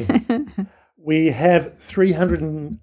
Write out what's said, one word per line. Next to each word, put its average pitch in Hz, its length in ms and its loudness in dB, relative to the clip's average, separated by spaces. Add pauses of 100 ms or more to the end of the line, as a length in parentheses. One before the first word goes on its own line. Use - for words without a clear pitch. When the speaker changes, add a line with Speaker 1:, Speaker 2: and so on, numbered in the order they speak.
(560)
Speaker 1:
<laughs> 190 100 -6 (400)
Speaker 2:
We 156 260 2
have 170 480 2
three 190 340 0
hundred 170 280 0
and 151 420 -8